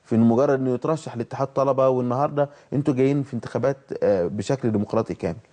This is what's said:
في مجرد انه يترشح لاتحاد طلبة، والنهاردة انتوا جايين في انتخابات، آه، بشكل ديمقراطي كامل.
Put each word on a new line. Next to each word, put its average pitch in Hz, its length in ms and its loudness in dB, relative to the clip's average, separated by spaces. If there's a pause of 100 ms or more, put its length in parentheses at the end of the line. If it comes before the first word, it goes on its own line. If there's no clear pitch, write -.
في 117 140 0
مجرد 120 420 4
انه 131 140 0
يترشح 123 440 -4
لاتحاد 131 300 -4
طلبة، 135 420 2
والنهاردة 135 600 0 (240)
انتوا 147 200 0
جايين 135 300 2
في - 100 -10
انتخابات، 123 440 -4 (260)
آه، 92 240 2
بشكل 117 440 -2
ديمقراطي 107 420 -2
كامل. 87 240 -6 (160)